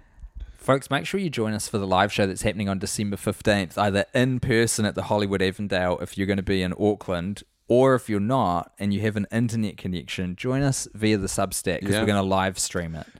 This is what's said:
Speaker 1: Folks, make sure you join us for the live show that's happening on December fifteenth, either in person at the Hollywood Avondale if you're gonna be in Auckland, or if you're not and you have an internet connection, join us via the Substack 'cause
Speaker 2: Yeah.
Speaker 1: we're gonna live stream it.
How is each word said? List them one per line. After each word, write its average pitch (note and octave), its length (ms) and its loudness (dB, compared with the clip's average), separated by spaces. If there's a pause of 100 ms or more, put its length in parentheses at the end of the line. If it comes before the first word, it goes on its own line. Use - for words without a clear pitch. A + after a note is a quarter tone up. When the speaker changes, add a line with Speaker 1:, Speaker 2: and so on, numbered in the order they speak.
(560)
Speaker 1:
Folks, - 340 -2
make C#3+ 160 -2
sure G3 140 -4
you F3+ 100 -2
join G#2+ 240 -2
us G#2 140 -6
for A2 100 -2
the G2 80 -2
live F#2+ 260 4
show G2+ 140 2
that's F#2+ 160 -4
happening G#2 260 -2
on G2 100 0
December G2+ 380 -4
fifteenth, G2+ 600 0
either G2 260 2 (100)
in B2+ 260 2
person A2+ 440 2
at G2+ 120 0
the F#2 80 -2
Hollywood G2+ 360 0
Avondale F#2 600 0
if - 180 -10
you're G2 80 0
gonna G2 160 2
be F#2+ 180 0
in F2+ 180 -2
Auckland, G2 680 -2 (240)
or C3 260 6
if A#2+ 140 -2
you're G#2+ 100 0
not G2+ 600 0
and G2+ 140 0
you G2 100 0
have G#2+ 140 0
an G2+ 140 -2
internet A2 460 -2
connection, F2+ 580 -6
join B2+ 280 -2
us C#3 300 0
via G#2+ 260 2
the F#2+ 100 -2
Substack F#2 540 -2
'cause G2 100 -2
Speaker 2:
Yeah. G#2+ 80 2
Speaker 1:
we're A2 60 0
gonna G2+ 180 2
live F#2+ 340 0
stream E2 380 -4
it. D#2 100 -12 (140)